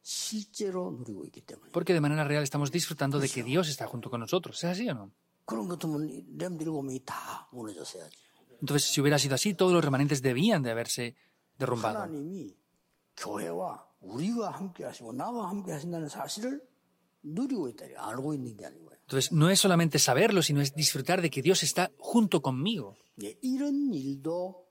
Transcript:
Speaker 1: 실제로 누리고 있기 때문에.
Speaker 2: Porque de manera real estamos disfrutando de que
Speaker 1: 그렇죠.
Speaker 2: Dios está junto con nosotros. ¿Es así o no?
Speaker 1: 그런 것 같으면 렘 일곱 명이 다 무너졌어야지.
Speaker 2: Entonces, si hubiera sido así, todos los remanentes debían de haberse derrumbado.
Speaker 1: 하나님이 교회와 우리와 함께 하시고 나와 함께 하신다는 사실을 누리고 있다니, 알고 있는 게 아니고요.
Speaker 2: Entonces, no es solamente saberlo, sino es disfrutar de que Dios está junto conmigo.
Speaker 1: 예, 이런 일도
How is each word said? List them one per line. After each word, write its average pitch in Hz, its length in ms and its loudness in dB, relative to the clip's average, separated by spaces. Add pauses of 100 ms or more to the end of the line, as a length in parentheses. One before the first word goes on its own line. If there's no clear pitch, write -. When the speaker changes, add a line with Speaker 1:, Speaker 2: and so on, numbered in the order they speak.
Speaker 1:
실제로 190 880 -6
누리고 110 340 -10
있기 - 160 -18
때문에. - 300 -18
Speaker 2:
Porque 175 220 2
de 165 60 6
manera 147 240 4
real 147 200 2
estamos 143 280 0
disfrutando 143 480 0
de 135 80 2
que 127 140 -4
Speaker 1:
그렇죠. 107 60 -6
Speaker 2:
Dios 156 220 2
está 131 180 -6
junto 120 220 -8
con 117 120 -4
nosotros. 175 420 -2
¿Es 170 60 0
así 196 180 -2
o 175 60 -2
no? 104 180 -10 (340)
Speaker 1:
그런 226 220 -4
것 175 120 -4
같으면 156 280 -2 (300)
렘 170 240 -6
일곱 156 220 -4
명이 131 220 -6
다 - 460 -10
무너졌어야지. 92 680 -12 (440)
Speaker 2:
Entonces, 143 320 2
si 151 80 2
hubiera 147 160 6
sido 135 180 2
así, 196 200 0
todos 185 180 6
los 165 100 6
remanentes 139 380 2
debían 143 400 4
de 123 100 0
haberse 117 440 -4 (420)
derrumbado. 117 420 0
Speaker 1:
하나님이 156 560 -8 (640)
교회와 170 680 -6 (140)
우리와 175 500 -2
함께 170 340 -8
하시고 113 280 -10
나와 196 360 -6
함께 185 220 -6
하신다는 160 380 -6
사실을 247 520 -6 (640)
누리고 185 460 -2
있다니, - 280 -14
알고 131 380 -4
있는 123 200 -6
게 101 120 -12
아니고요. - 240 -18 (160)
Speaker 2:
Entonces, 135 260 0
no 160 160 8
es 190 100 6
solamente 170 400 6
saberlo, 180 440 6
sino 143 180 4
es 139 140 0
disfrutar 156 460 0
de 165 100 2
que 139 100 -2
Dios 175 220 4
está 175 340 0
junto 202 440 4
conmigo. 135 540 -2 (280)
Speaker 1:
예, - 180 -8
이런 277 520 0
일도 160 760 -4